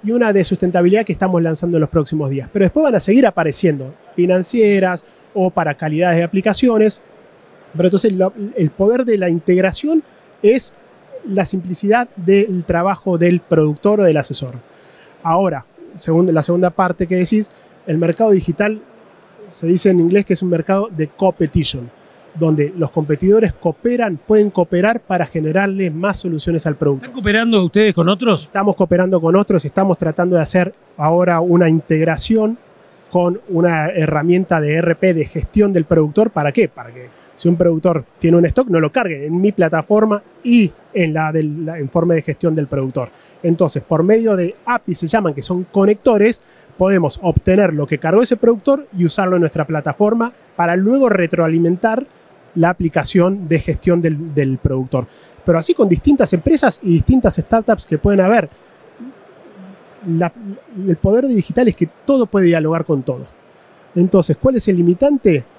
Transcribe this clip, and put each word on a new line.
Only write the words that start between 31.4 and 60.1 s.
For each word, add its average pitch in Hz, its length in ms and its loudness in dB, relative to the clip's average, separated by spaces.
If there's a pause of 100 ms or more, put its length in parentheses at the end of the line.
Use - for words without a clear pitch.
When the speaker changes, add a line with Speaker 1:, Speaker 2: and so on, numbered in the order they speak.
Speaker 1:
una 170 280 4
integración 165 880 0 (540)
con 175 400 0
una 165 380 0
herramienta 170 720 0
de 151 140 -2
R 165 180 0
P 190 180 0
de 160 140 -2
gestión 202 480 0
del 165 100 2
productor. 160 460 0
¿Para 147 220 -2
qué? 202 180 0
Para 120 240 -20
que 123 160 -20 (260)
si - 140 0
un 175 60 2
productor 165 500 0 (120)
tiene 170 200 2
un 175 80 4
stock, 254 220 0
no 170 120 2
lo 151 100 -2
cargue 160 360 -4
en 165 120 -4
mi 202 140 2
plataforma 202 680 0 (200)
y 233 300 2 (220)
en 165 180 0
la 156 200 -2
del, 156 340 -4
la, 165 120 -10
informe 165 360 0
de 156 80 0
gestión 160 320 -4
del 151 120 -2
productor. 135 440 -6 (320)
Entonces, 170 400 0
por 165 220 0
medio 220 320 2
de 180 180 -4 (100)
api 233 300 -4
se 175 120 -8
llaman, 165 280 -2
que 139 80 -10
son 180 220 -4
conectores, 208 760 0 (380)
podemos 185 440 0
obtener 185 520 0
lo 147 120 -4
que 143 120 -4
cargó 185 240 2
ese 240 160 -2
productor 254 580 0
y 175 80 0
usarlo 185 320 0
en 175 40 0
nuestra 156 260 -2
plataforma 208 680 -2 (240)
para 170 200 0
luego 233 340 2
retroalimentar 175 960 0 (480)
la 170 140 2
aplicación 180 800 0
de 156 120 0
gestión 170 420 -2
del, 160 320 -4
del 135 240 -2
productor. 131 480 -4 (360)
Pero 165 160 2
así 165 140 -2
con 220 160 2
distintas 214 460 2
empresas 208 480 0
y 190 80 -2
distintas 226 460 2
startups 220 500 -2
que 160 100 -2
pueden 202 240 0
haber. 190 300 2 (1600)
La, 170 240 -2 (560)